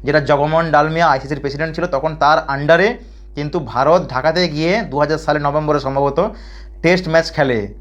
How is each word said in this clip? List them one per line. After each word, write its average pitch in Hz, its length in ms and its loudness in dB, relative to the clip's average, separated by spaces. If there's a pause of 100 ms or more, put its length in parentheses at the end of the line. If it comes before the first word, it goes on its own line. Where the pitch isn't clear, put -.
যেটা 143 160 2
জগমোহন 151 520 2
ডালমিয়া, 160 360 4
আইসিসির 139 320 0
প্রেসিডেন্ট 143 360 -4
ছিল, 165 120 -2
তখন 151 280 -2
তার 156 320 4
আন্ডারে 165 500 2 (380)
কিন্তু 147 240 -4
ভারত 135 500 2
ঢাকাতে 156 380 0
গিয়ে 165 340 -2
দু 143 180 -6
হাজার 151 180 0
সালের 147 240 -2
নভেম্বরে 147 380 0
সম্ভবত 139 520 -2 (500)
টেস্ট 180 260 2
ম্যাচ 160 240 2
খেলে 120 500 -2